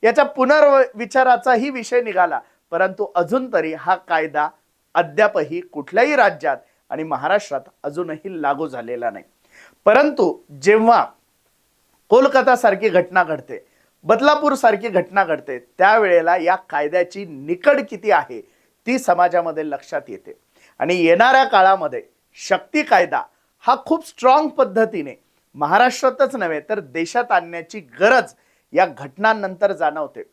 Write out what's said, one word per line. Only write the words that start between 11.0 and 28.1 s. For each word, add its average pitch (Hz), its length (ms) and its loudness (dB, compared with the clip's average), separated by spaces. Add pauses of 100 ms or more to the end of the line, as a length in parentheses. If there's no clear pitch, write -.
कोलकाता 262 460 4
सारखी 208 320 0
घटना 180 360 2
घडते, 147 400 -10 (400)
बदलापूर 294 500 2
सारखी 220 340 0
घटना 185 360 0
घडते, 147 340 -6 (200)
त्यावेळेला 180 580 2
या 175 200 0 (120)
कायद्याची 175 580 -4
निकड 170 540 -2 (100)
किती 208 200 -6
आहे 135 300 0 (460)
ती 254 120 -2
समाजामध्ये 170 720 0
लक्षात 139 380 -10
येते - 300 -18 (420)
आणि 170 160 0
येणाऱ्या 214 480 4
काळामध्ये 190 580 2 (360)
शक्ती 190 440 -4
कायदा 180 400 0 (420)
हा 254 120 2
खूप 320 320 -4
स्ट्रॉंग 277 400 2
पद्धतीने 220 680 -2 (400)
महाराष्ट्रातच 247 840 0
नव्हे 165 240 -4
तर 214 220 -6
देशात 165 500 -4
आणण्याची 170 480 -4 (200)
गरज 226 320 2 (400)